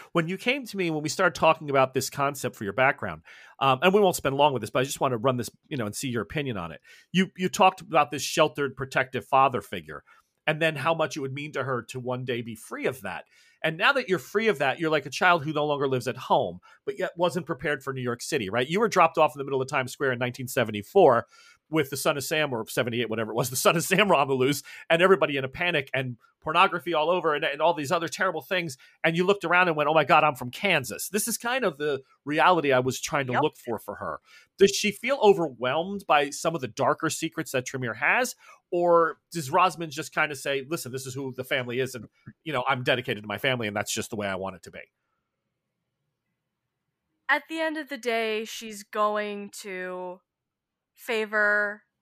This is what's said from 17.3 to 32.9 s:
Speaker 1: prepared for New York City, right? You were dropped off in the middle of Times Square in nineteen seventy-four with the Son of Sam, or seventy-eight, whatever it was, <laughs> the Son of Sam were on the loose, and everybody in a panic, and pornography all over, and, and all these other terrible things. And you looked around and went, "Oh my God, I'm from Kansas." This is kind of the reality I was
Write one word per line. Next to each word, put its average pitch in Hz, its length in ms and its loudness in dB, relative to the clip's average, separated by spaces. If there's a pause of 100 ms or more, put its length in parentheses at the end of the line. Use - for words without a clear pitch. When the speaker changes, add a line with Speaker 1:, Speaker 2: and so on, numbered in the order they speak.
Speaker 1:
prepared 151 360 -4
for 135 120 -8
New 131 80 -8
York 120 180 -4
City, 117 300 -4
right? 123 180 0
You 175 120 0
were 233 80 2
dropped 165 280 4
off 151 180 4
in 143 40 -14
the 139 60 -6
middle 135 180 -2
of 131 60 -8
Times 131 240 -4
Square 135 200 -2
in 120 60 -4
nineteen 123 300 -6
seventy-four 117 760 4 (440)
with 151 180 0
the 143 80 -8
Son 147 220 0
of 135 60 -6
Sam, 151 280 -2
or 110 160 -4
seventy-eight, 117 400 -2
whatever 110 240 -4
it 110 40 -4
was, 127 120 0
<laughs> - 20 -10
the 127 60 -6
Son 180 180 4
of 165 80 0
Sam 196 260 2
were 175 80 6
on 139 120 4
the 135 60 2
loose, 139 280 2 (280)
and 165 100 4
everybody 160 380 4
in 131 80 -2
a - 20 -4
panic, 165 460 -2
and 131 240 -4 (240)
pornography 175 500 2
all 156 160 2
over, 165 260 2
and, 147 80 2
and 147 200 0
all 165 100 6
these 147 180 -2
other 165 160 0
terrible 175 360 -2
things. 175 340 -4 (260)
And 165 140 2
you 180 80 2
looked 190 200 2
around 180 240 6
and 156 100 2
went, 147 100 2
"Oh 156 60 4
my 156 100 6
God, 151 200 6
I'm 151 100 4
from 123 160 -8
Kansas." 147 580 -2
This 214 180 -2
is 233 120 -4
kind 247 260 -4
of 156 140 -2
the 143 240 -2 (240)
reality 156 440 4
I 127 100 4
was 127 200 -2